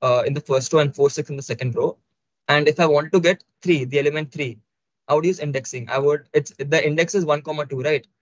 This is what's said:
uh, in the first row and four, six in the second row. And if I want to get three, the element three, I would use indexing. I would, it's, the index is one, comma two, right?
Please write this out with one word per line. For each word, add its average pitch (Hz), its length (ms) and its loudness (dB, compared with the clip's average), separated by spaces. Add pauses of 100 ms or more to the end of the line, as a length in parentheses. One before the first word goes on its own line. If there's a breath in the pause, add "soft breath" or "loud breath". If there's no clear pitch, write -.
uh, 123 260 2
in 143 60 -2
the 143 80 -6
first 131 320 -2
row 160 60 6
and 143 160 0
four, 143 140 4
six 147 200 -8
in 143 80 -10
the 139 40 -10
second 123 340 -6
row. 139 220 -2 (520)
And 147 180 2
if 151 120 4
I 175 60 4
want 151 280 2
to 190 60 4
get 175 240 2 (200)
three, 156 220 2
the 139 140 -2
element 147 320 -2
three, 123 280 -8 (480)
I 147 80 2
would 160 100 2
use 175 140 0
indexing. 131 500 -6
I 127 80 -2
would, 147 360 0
it's, 147 260 0
the 143 260 0
index 160 300 0
is 185 100 0
one, 147 160 0
comma 151 240 -6
two, 131 160 -6
right? 143 240 -2 (160)